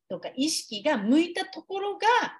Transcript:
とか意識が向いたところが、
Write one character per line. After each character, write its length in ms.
と 120
か 160
意 140
識 340
が 140
向 220
い 140
た 120
と 180
こ 160
ろ 140
が、 140